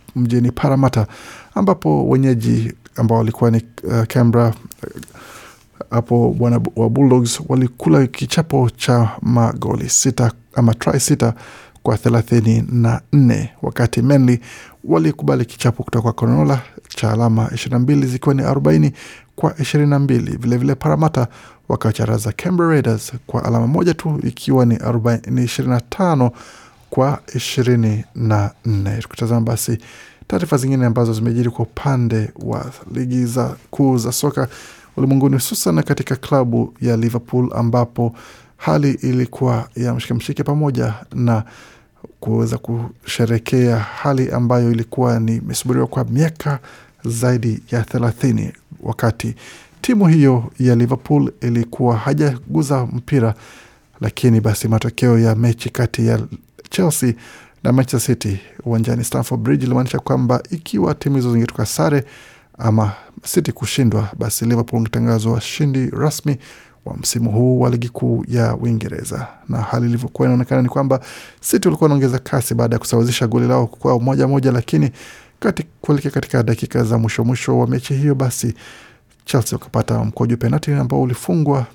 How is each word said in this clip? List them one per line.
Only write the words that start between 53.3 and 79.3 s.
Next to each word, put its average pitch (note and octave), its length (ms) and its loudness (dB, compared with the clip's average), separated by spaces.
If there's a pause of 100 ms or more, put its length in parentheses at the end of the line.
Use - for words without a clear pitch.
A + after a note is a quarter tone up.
lakini A2+ 400 2
basi A2 260 0
matokeo A#2 520 2
ya A2+ 160 4
mechi A#2 340 0
kati A#2 380 -2
ya A#2 120 2 (500)
Chelsea C#3+ 440 0 (500)
na B2 80 2
Manchester B2 440 0
City G2 240 -4 (260)
uwanjani A#2 380 0
Stamford B2 380 -4
Bridge C3 240 0
ilimaanisha B2+ 340 0
kwamba B2+ 500 0
ikiwa F3 440 -2
timu C#3 220 -2
hizo B2 180 0
zingetoka A#2 320 0
sare D3 380 0 (540)
ama G#2+ 340 2 (320)
City - 280 -2
kushindwa, G#2+ 640 0
basi A2+ 280 -4
Liverpool A#2 340 0
ingetangazwa A#2 540 0
washindi C3 560 -2
rasmi D3 480 -2 (480)
wa - 120 -12
msimu A#2 340 -2
huu B2 280 2
wa B2+ 100 2
ligi A#2+ 200 -2
kuu A#2+ 380 -2
ya A#2 280 0
Uingereza. A#2+ 720 -4 (220)
Na B2 80 -4
hali A#2+ 280 -2
ilivyokuwa B2 420 -2
inaonekana B2+ 340 2
ni B2 80 2
kwamba C3+ 300 0 (420)
City - 260 0
walikuwa D#3+ 180 2
wanaongeza C3+ 340 2
kasi C3 340 -2
baada A#2 220 0
ya A#2 40 -2
kusawazisha A#2+ 480 0
goli A#2+ 200 2
lao B2+ 200 2
kwa B2+ 320 0
moja C3+ 280 2
moja, C3+ 240 2
lakini C3 400 0 (480)
kati-, F#3+ 260 -4 (160)
kuelekea C#3+ 300 -2
katika B2+ 320 -2
dakika A#2+ 400 -2
za A#2 140 0
mwisho A2+ 260 0
mwisho B2 360 0
wa A#2+ 80 2
mechi B2+ 260 -4
hiyo, C#3+ 220 0
basi B2 380 -2 (720)
Chelsea A#2+ 320 -2